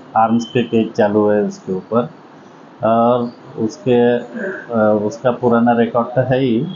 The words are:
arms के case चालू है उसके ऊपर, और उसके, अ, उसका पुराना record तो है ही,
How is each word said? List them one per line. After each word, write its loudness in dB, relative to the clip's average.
arms 2
के -2
case -2
चालू 2
है 2
उसके -6
ऊपर, -4
और 2
उसके, 2
अ, -2
उसका -2
पुराना 2
record 0
तो -2
है 0
ही, 0